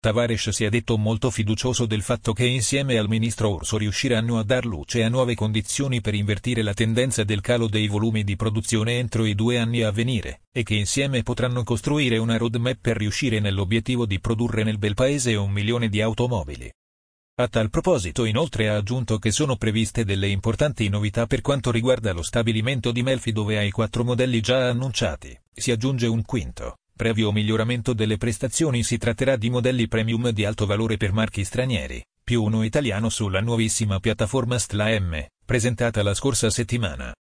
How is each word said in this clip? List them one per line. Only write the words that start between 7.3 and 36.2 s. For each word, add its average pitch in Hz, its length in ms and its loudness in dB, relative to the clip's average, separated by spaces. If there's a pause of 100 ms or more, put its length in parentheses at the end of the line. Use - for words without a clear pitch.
calo 117 280 2
dei 107 180 2
volumi 107 380 0
di 98 120 0
produzione 110 640 0
entro 113 280 0
i 107 100 0
due 117 240 2
anni 117 240 0
a 107 80 2
venire, 113 500 -2 (100)
e 120 120 -2
che 104 100 -2
insieme 127 480 0
potranno 123 420 -2
costruire 123 540 2
una 113 200 2
roadmap 117 440 -2
per 113 160 0
riuscire 107 420 0
nell'obiettivo 107 680 0
di 98 120 -2
produrre 107 440 0
nel 107 160 0
bel 104 160 0
paese 127 400 2
un 101 160 0
milione 110 360 0
di 104 140 0
automobili. 104 720 -2 (640)
A 123 120 2
tal 110 220 0
proposito 117 560 2
inoltre 110 440 0
ha 104 80 2
aggiunto 113 420 -2
che 113 100 0
sono 135 260 0
previste 110 480 0
delle 98 260 0
importanti 110 600 0
novità 104 380 0
per 131 140 0
quanto 139 280 0
riguarda 117 420 2
lo 85 120 -4
stabilimento 117 680 0
di 120 120 0
Melfi, 127 280 -2
dove 107 280 0
ai 104 100 0
quattro 113 340 -2
modelli 120 380 2
già 123 260 2
annunciati 117 720 -4 (140)
si - 160 -4
aggiunge 120 380 2
un 113 160 2
quinto, 64 540 -6 (180)
previo 107 360 2
miglioramento 110 640 0
delle 107 240 0
prestazioni. 120 680 0
Si 117 140 0
tratterà 127 380 2
di 113 140 0
modelli 123 380 2
premium 113 420 0
di 104 160 0
alto 104 220 0
valore 107 300 0
per 98 160 -2
marchi 104 300 0
stranieri, 85 600 -4 (180)
più 117 200 2
uno 110 200 2
italiano 113 460 0
sulla 98 320 0
nuovissima 113 580 0
piattaforma 120 600 0
Stla 104 400 0
M, 80 260 -4 (180)
presentata 117 600 0
la 101 100 2
scorsa 120 380 0